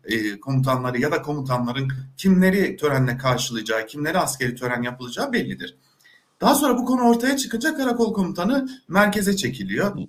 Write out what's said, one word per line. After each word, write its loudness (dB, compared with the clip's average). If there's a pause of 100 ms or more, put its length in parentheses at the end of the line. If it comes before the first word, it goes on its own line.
e, -2
komutanları 0
ya 0
da -2
komutanların -4 (260)
kimleri 4
törenle 0
karşılayacağı, -2
kimleri -4
askeri -2
tören -4
yapılacağı -6
bellidir. -4 (640)
Daha 6
sonra 2
bu -2
konu 2
ortaya 4
çıkınca -2
karakol 0
komutanı 0 (180)
merkeze 2
çekiliyor. -4 (120)